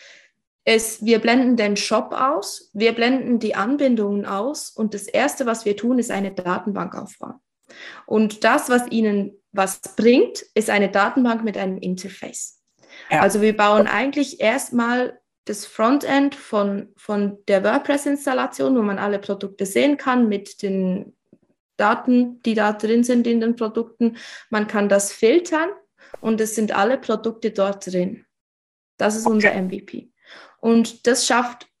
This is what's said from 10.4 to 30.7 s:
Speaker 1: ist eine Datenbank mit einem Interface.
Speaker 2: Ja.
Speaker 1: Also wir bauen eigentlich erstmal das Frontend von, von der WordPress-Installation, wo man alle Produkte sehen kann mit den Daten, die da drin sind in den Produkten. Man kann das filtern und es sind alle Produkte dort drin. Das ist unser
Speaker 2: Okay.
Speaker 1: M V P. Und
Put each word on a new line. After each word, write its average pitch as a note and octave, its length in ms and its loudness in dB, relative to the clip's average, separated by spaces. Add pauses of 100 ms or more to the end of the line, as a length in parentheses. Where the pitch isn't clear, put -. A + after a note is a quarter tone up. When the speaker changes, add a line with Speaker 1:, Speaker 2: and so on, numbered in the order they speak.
Speaker 1:
ist A3 140 0
eine G3+ 200 2
Datenbank A3+ 540 2
mit G3+ 140 -4
einem F#3+ 200 -4
Interface. - 840 -10 (480)
Speaker 2:
Ja. D3+ 120 2
Speaker 1:
Also G3 200 4
wir G#3+ 140 4
bauen G#3 320 4
eigentlich C#4 540 -2
erstmal A#3+ 760 0 (260)
das G#3 200 -10
Frontend C#4 680 2
von, G3+ 640 -4
von G3+ 400 -4 (100)
der G3 160 4
WordPress-Installation, C4+ 1120 0
wo A#3 60 2
man G3+ 160 0
alle G3+ 220 -2
Produkte G3 460 -8
sehen C4 320 2
kann B3 300 2
mit G3+ 340 -6
den F#3+ 540 -4 (600)
Daten, A#3+ 640 2
die A3+ 140 0
da G#3+ 180 2
drin A3+ 300 2
sind A#3+ 240 2
in A#3 120 2
den A#3 160 0
Produkten. A3+ 640 -2 (320)
Man G#3+ 180 0
kann G3+ 220 0
das G3+ 240 2
filtern D#4+ 560 2 (520)
und A3 200 0
es G#3+ 140 -4
sind G#3+ 200 0
alle A3 220 2
Produkte A3+ 540 -4
dort G3 340 -2
drin. F#3 400 -4 (720)
Das G#3+ 180 0
ist A3 120 -4
unser G#3+ 220 4
Speaker 2:
Okay. G3+ 80 0
Speaker 1:
M F#3 120 -4
V F#3 160 -10
P. - 240 -16 (500)
Und A#3 460 0